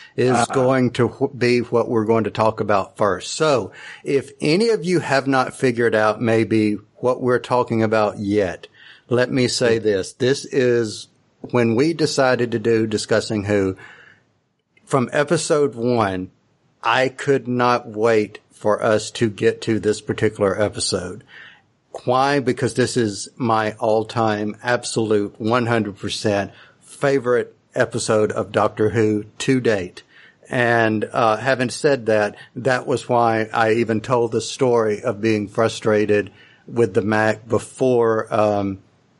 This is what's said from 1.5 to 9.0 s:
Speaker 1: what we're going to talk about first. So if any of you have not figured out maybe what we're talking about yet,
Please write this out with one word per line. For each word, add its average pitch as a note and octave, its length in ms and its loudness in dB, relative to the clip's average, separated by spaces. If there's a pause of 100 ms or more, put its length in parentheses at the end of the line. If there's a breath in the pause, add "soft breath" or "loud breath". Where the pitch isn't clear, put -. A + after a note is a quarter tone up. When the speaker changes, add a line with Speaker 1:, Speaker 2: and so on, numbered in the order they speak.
Speaker 1:
what A#2 300 0
we're A2+ 160 0
going A2 180 2
to G2 80 -2
talk A2 300 0
about G2+ 360 0
first. F#2+ 360 -2
So C3 380 0 (320 loud breath)
if C#3 280 -2 (100)
any F3 280 2
of F#3 160 0
you F3 160 2
have B2+ 260 0
not C3+ 260 2
figured A#2+ 400 0
out G#2+ 280 2
maybe A2 540 2 (200)
what B2 260 -2
we're B2 180 2
talking A#2+ 440 0
about G#2+ 340 0
yet, G2+ 500 -2 (420 loud breath)